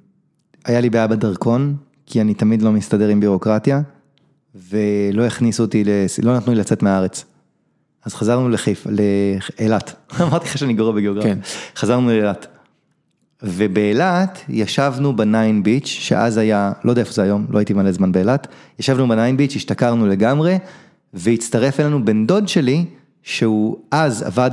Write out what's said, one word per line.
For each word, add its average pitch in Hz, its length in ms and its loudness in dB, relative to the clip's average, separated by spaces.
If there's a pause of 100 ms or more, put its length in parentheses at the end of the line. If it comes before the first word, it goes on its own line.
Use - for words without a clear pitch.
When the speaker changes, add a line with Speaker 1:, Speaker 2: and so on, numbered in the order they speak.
(640)
Speaker 1:
היה 120 160 0
לי 123 80 2
בעיה 113 180 2
בדרכון, 117 680 0 (300)
כי - 160 -2
אני 107 120 2
תמיד 110 280 0
לא 110 100 2
מסתדר 107 360 0
עם 104 120 2
בירוקרטיה, 107 600 2 (880)
ולא 104 560 0
הכניסו 117 380 -2
אותי 104 200 0
לס-, 101 400 0
לא 123 140 2
נתנו 120 160 -2
לי 113 60 2
לצאת 101 240 0
מהארץ. 95 420 0 (800)
אז - 100 -12
חזרנו 120 340 0
לחיפ-, 104 380 -2 (720)
לאילת. 110 360 -2 (120)
<laughs> - 140 -4
אמרתי 165 240 0
לך - 120 -8
שאני 139 160 -2
גרוע 110 180 0
בגיאוגרפיה. 104 440 -2
Speaker 2:
כן. 101 40 -6 (360)
Speaker 1:
חזרנו 123 340 0
לאילת. 104 380 0 (960)
ובאילת 107 1040 0
ישבנו 135 680 -2
בניין 110 480 2
ביץ', 117 240 0
שאז 110 500 -2
היה, 104 340 0 (120)
לא 120 80 2
יודע 120 100 2
איפה - 120 -6
זה 107 100 0
היום, 101 260 0
לא 107 80 0
הייתי 104 160 0
מלא 98 180 2
זמן 92 200 0
באילת, 98 360 0 (320)
ישבנו 127 280 2
בניין 117 300 2
ביץ', 139 180 0
השתכרנו 117 520 0
לגמרי, 135 500 2 (560)
והצטרף 113 680 0
אלינו 147 260 0
בן 107 220 2
דוד 196 200 2
שלי, 156 380 2 (380)
שהוא 110 540 0 (140)
אז 143 320 0
עבד 127 300 0